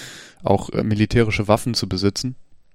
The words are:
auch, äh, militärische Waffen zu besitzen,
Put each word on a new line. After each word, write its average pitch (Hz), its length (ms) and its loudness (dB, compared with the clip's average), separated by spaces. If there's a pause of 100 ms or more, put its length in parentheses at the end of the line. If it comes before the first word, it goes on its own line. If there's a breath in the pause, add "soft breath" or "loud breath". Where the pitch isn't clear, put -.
(440 loud breath)
auch, - 260 2
äh, - 140 -2
militärische 107 640 2
Waffen 107 260 2
zu 101 160 -4
besitzen, 98 460 -2 (400)